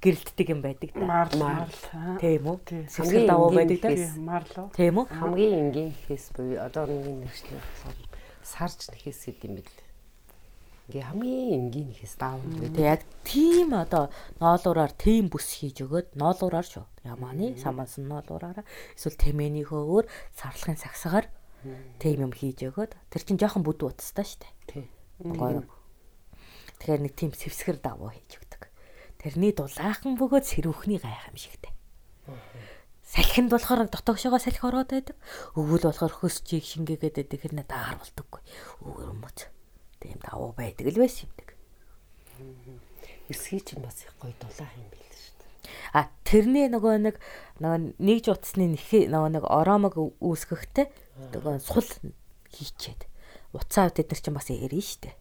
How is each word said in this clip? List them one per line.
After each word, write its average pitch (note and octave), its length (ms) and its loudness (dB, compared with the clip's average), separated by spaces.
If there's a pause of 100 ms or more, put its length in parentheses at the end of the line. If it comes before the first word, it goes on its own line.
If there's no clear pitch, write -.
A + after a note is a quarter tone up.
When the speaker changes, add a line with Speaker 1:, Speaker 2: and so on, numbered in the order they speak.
Speaker 1:
гэрэлтдэг F3+ 480 2
юм D3+ 80 0
байдаг C#3 320 -6
да. F#3+ 160 -2
Speaker 2:
Марл, E3+ 320 4
Speaker 3:
Марл. D#3+ 320 0
Speaker 2:
марл, - 80 -16 (160)
аа. F3 240 -6
Speaker 1:
Тийм D#3+ 320 4
үү? F3+ 60 -2 (100)
Speaker 2:
Тий. E3 160 -8
Speaker 1:
Сэвсгэр D3+ 160 -12
Speaker 3:
Хамгийн G3 320 6
Speaker 1:
давуу E3+ 160 8
Speaker 3:
энгийн F3 160 8
Speaker 1:
байдаг F3+ 160 4
да. A3 80 0
Speaker 3:
хэс. F3+ 240 2
Speaker 2:
Тий, D#3 80 -10
марл E3 400 -6
уу? F#3+ 160 -10
Speaker 1:
Тийм F3 240 4
үү? B3+ 80 0
Speaker 2:
Аа. - 160 -12
Speaker 3:
Хамгийн F#3+ 400 4
энгийн D3 280 -2 (120)
хэс - 220 -6 (100)
буюу B2+ 240 -6
одоо B2+ 320 -4
нэг C#3 160 -4 (160)
нэршлэр C3 400 -12
болохоор - 320 -12 (480)
сарж - 360 -8 (120)
нэхээс - 320 -14
гэдэг - 240 -12
юм G2+ 80 -8
бэл. F#2+ 160 -16 (1200)
Ингээ C3 160 -8
хамгийн B3+ 400 -4 (160)
энгийн B2+ 320 -6
хэс - 240 -16
давуу C3 240 -6
Speaker 2:
Мм. D#3+ 160 -6
Speaker 3:
байдаг. D#3 160 -4
Speaker 1:
Тэг D#3 160 6
яг D#3 100 4 (220)
тийм E4+ 480 6
одоо E3+ 320 2 (400)
ноолуураар E3+ 480 6
тийм G#3+ 400 6
бүс - 160 -6 (160)
хийж C#3 160 -8
өгөөд, D3+ 280 -4 (120)
ноолуураар E3+ 480 2
шүү. - 160 -14 (240)
Ямааны C3 480 -6
Speaker 3:
Мм. - 0 -
Speaker 1:
самансан C3 480 -6
ноолуураараа, D#3+ 640 -10 (320)
эсвэл D#3 160 -6
тэмээний D3 480 4
хөөвөр, D#3 480 0 (240)
сарлахын - 400 -8
сагсагаар - 560 -2 (320)
Speaker 3:
Мм. C3 160 -12 (240)
Speaker 1:
тийм C#3 240 0
юм B2+ 80 -6
хийж C3+ 320 -6
өгөөд, G3+ 240 -6 (160)
тэр - 160 -8
чинь F#3+ 160 0
жоохон G3+ 240 2
бүд D#3 160 -2
утастай - 480 -6
шүү - 160 -16
дээ. - 80 -16 (160)
Speaker 3:
Тий. C#3 180 -14 (380)
Speaker 2:
Мм. E3+ 160 -6
Speaker 1:
Гоё. C#3 240 -2 (1200)
Тэгэхээр D3+ 240 0
нэг C#3 80 -8
тийм D#3 160 -2
сэвсгэр - 480 -6
давуу A2 320 -8
хийж - 320 -20
өгдөг. - 240 -18 (560)
Тэрний F3 320 2
дулаахан G#3 640 -4
бөгөөд C4+ 240 4
сэрүүхний E3+ 560 0
гайхамшигтай. - 720 -12 (560)
Speaker 3:
Мм. C3+ 80 -16 (720)
Speaker 1:
Салхинд - 480 6
болохоор A#3 320 4
дотоогшоогоо A#3+ 560 2
салхи B3 240 0
ороод B3+ 240 0
байдаг. C4+ 240 -4 (400)
Өвөл D#3+ 320 2
болохоор D#3 240 0
хөс - 320 -4
чийг D#3+ 240 -4
шингээгээд D#3 560 -4
байдаг. C#3+ 160 -8
Тэр D#3 160 -8
надад - 320 -8
аар - 160 -8
болдоггүй. - 380 -16 (420)
Өвөр - 320 -12
хүмүүс. - 320 -14 (560)
Тийм - 160 -12
давуу B2 320 -8
байдаг A2+ 400 -4
л F#3 80 0
байсан - 320 4
юм - 80 -12
дэг. - 160 -20 (880)
Speaker 3:
Мм. B2+ 400 -20 (480)
Эсхий - 320 -8
чинь - 160 -14
бас A#2+ 240 -12
их - 160 -20
гоё A#2+ 240 -14
дулаах A#2 320 -14
юм A#2+ 160 -18
байл - 240 -20
шүү - 240 -20
дээ. - 80 -20 (480)
Speaker 1:
А, D3 160 2 (160)
тэрний B3+ 400 8
нөгөө A3+ 320 4
нэг, G#3+ 160 2 (480)
нөгөө E3 160 2 (160)
нэгж A3+ 320 4
утасны F#3+ 480 2
нэхээ, - 320 6
нөгөө D#3 320 2
нэг - 80 -8
оромог F#3+ 480 6
ү-, D#3+ 240 0
үүсгэхтэй F3+ 720 -2
Speaker 3:
Аа. C3 400 -20
Speaker 1:
нөгөө C#3 320 -4
сул - 240 2 (640)
хийчээд. - 560 -12 (480)
Уцаа F#3 400 4
бид D#3 160 0
нар D3+ 80 -6
чинь D3+ 160 -4
бас C#3 160 -6
ярина C3 320 -4
шүү - 240 -10
дээ. - 140 -16